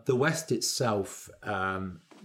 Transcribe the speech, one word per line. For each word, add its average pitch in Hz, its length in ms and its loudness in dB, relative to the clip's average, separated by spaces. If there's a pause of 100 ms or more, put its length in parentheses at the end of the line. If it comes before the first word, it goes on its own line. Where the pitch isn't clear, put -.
the 131 100 4
West 160 360 2
itself, 110 760 0 (140)
um, 92 580 -2 (240)